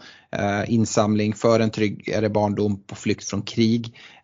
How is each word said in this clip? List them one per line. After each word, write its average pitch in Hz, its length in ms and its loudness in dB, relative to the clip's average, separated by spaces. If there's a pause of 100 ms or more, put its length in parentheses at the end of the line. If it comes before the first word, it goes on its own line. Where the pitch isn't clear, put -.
(320)
Eh, 101 400 -2
insamling 107 600 2
för 113 260 2
en 110 100 2
tryggare 107 580 -2
barndom 104 540 0
på - 120 -16
flykt - 340 -4
från 101 140 -4
krig. 113 540 0 (280)